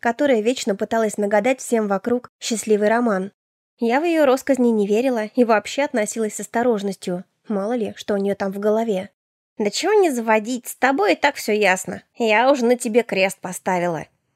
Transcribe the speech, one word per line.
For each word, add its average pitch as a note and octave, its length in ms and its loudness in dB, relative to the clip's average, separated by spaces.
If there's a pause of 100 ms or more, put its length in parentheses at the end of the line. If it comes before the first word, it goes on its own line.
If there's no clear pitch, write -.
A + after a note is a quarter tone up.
которая A#3+ 400 2
вечно A3+ 340 -2
пыталась A3 440 -2
нагадать G#3 420 0
всем A3 280 -2
вокруг A#3+ 420 -2 (100)
счастливый G#3 480 0
роман. G#3+ 440 0 (480)
Я A#3 200 2
в E4 40 -2
ее D#4+ 220 2
россказни B3+ 420 2
не G#3+ 180 2
верила A3+ 380 0 (100)
и B3 80 4
вообще A3 420 2
относилась A3 500 -4
с - 60 -10
осторожностью. G3+ 840 -2 (240)
Мало G#3 240 -4
ли, G#3 240 -4
что - 160 -6
у G3+ 60 0
нее G3 160 0
там G3 180 -4
в G3+ 60 -10
голове. G#3+ 500 -2 (480)
"Да G#3 140 -2
чего F#4+ 240 0
не F#4+ 160 4
заводить, A3+ 580 -2
с - 80 -14
тобой C#4+ 380 2
и - 20 2
так C#4 200 0
все - 160 -4
ясно. F#3+ 500 0 (120)
Я A#3 380 2
уже B3 140 2
на B3 100 4
тебе A#3 260 0
крест F#3+ 380 -2
поставила". F3 640 -4 (300)